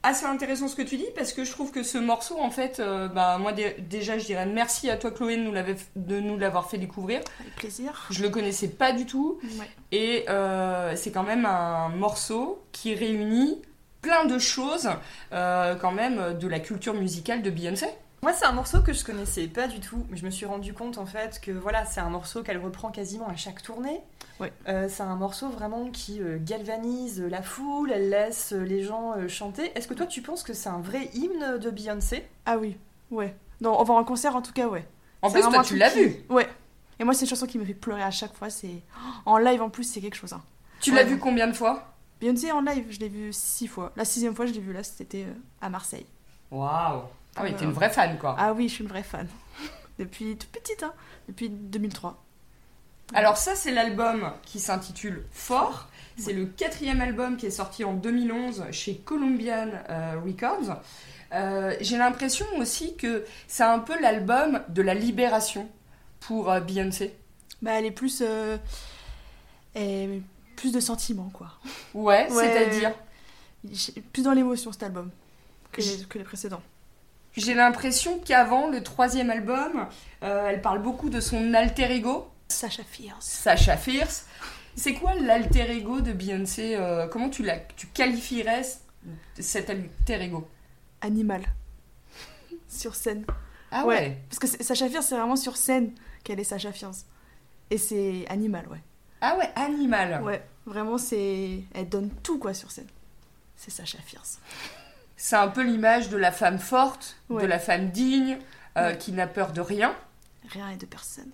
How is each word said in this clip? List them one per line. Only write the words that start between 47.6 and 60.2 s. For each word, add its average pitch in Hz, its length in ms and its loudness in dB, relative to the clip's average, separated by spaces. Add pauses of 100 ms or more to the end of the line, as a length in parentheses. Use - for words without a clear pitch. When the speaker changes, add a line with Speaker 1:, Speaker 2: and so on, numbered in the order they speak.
Speaker 1:
une 151 60 0
vraie 196 180 4
fan, 165 280 2
quoi. 139 180 -2
Speaker 2:
Ah 214 160 4
oui, 233 160 2
je 233 60 -4
suis 220 100 -8
une 202 60 -8
vraie 196 140 -8
fan. 175 240 -8 (340)
<laughs> - 380 -14
Depuis 214 360 -8
toute - 140 -16
petite, 440 320 -8
hein. 320 100 -6 (360)
Depuis 220 200 -8
deux 208 300 -8
mille 208 140 -2
trois. - 280 -10 (920)
Speaker 1:
Alors 214 220 8
ça, 381 180 0
c'est 320 160 -2
l'album 226 600 2 (100)
qui - 160 -14
s'intitule 185 720 -6
Fort. - 560 0 (320)
C'est 208 140 -6
le 190 140 0
quatrième 269 540 0
album 247 360 0
qui 233 100 -6
est 196 40 -2
sorti 196 340 -6
en 196 80 0
deux 190 180 -2
mille 240 220 2
onze 233 400 -4
chez - 240 -4
Columbian, 233 720 0 (200)
euh, 160 260 -4 (120)